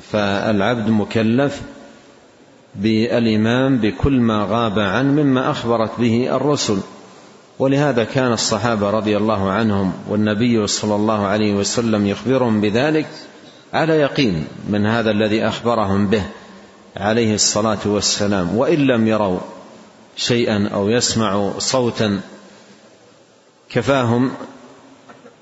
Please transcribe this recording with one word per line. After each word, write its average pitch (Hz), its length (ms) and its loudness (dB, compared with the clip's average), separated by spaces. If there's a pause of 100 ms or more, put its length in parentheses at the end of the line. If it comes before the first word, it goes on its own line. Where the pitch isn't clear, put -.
(120)
فالعبد 104 800 0
مكلف 113 720 0 (1120)
بالإيمان 113 1040 2
بكل 123 420 0
ما 107 300 2
غاب 110 300 0
عنه 131 440 2
مما 131 280 2
أخبرت 117 480 -2
به 120 360 0
الرسل. 131 420 0 (840)
ولهذا 135 440 2
كان 127 300 0
الصحابة 107 560 0
رضي 104 280 0
الله 101 320 0
عنهم 98 440 0 (160)
والنبي 107 580 0
صلى 107 280 -2
الله 104 300 0
عليه 104 280 0
وسلم 104 540 0
يخبرهم 113 540 0
بذلك 131 460 0 (680)
على 160 200 2
يقين 127 520 0 (240)
من 104 160 0
هذا 110 260 2
الذي 107 360 0
أخبرهم 104 600 0
به 101 160 0 (720)
عليه 107 380 2
الصلاة 107 500 0
والسلام، 101 720 0
وإن 143 300 2
لم 113 200 2
يروا 104 320 0 (760)
شيئا 110 580 0
أو 101 160 0
يسمعوا 107 680 0
صوتا، 113 600 0 (1500)
كفاهم 123 640 0 (1120)